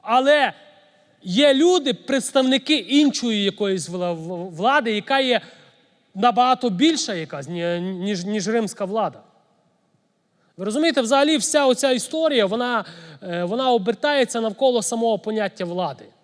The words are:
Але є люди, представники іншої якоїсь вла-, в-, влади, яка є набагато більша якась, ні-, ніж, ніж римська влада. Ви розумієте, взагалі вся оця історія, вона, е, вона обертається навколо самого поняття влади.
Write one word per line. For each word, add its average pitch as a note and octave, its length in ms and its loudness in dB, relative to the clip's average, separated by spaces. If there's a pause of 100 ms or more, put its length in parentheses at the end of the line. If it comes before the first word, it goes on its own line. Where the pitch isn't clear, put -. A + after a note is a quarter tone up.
Але C4 520 2 (680)
є C4+ 300 4
люди, D4 400 2
представники C4 800 0
іншої A#3+ 680 2
якоїсь F#3+ 460 -2
вла-, F3 240 -4
в-, E3+ 420 -10
влади, A3+ 360 2
яка A#3+ 280 -2
є B3 220 0 (760)
набагато B3 540 2
більша A#3+ 440 0
якась, D3+ 340 -8
ні-, F3 340 -2
ніж, F#3 440 -6
ніж G3+ 220 -4
римська A3 380 -2
влада. F#3+ 340 -4 (1400)
Ви F#3 80 -8
розумієте, C#4 360 0
взагалі C#4 360 4
вся C#4+ 280 2
оця C4 260 2
історія, C#4+ 540 0
вона, A#3 400 -2 (380)
е, F3 200 -6
вона B3 280 0
обертається A#3 680 0
навколо A3+ 400 0
самого A3+ 380 -2
поняття G#3+ 460 -4
влади. E3+ 400 -6 (180)